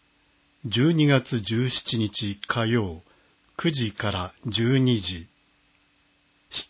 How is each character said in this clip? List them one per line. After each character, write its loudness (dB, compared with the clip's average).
十 2
二 4
月 2
十 -2
七 -2
日 -2
火 -2
曜、 0
九 -2
時 -2
か -4
ら -6
十 2
二 4
時。 -8
市 -4